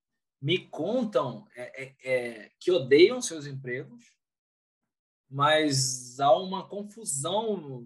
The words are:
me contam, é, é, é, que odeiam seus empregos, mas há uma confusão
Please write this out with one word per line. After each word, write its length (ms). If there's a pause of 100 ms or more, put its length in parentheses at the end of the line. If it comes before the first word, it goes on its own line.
(400)
me 280
contam, 880
é, 280
é, 200
é, 560
que 100
odeiam 500
seus 260
empregos, 680 (1120)
mas 880
há 180
uma 320
confusão 1160